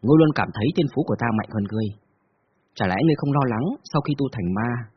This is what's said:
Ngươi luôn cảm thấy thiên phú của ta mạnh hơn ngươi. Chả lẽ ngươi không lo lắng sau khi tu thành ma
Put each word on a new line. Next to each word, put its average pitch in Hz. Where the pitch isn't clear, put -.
Ngươi 131
luôn 156
cảm 98
thấy 104
thiên 165
phú 120
của 107
ta 120
mạnh -
hơn 107
ngươi. 107
Chả 107
lẽ 92
ngươi 160
không 143
lo 139
lắng 117
sau 151
khi 151
tu 139
thành 92
ma 113